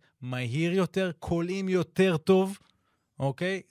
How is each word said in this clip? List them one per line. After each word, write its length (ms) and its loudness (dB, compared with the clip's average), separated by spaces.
מהיר 520 -4
יותר, 460 0
קולעים 500 -4
יותר 480 2
טוב, 420 2
אוקיי? 500 -4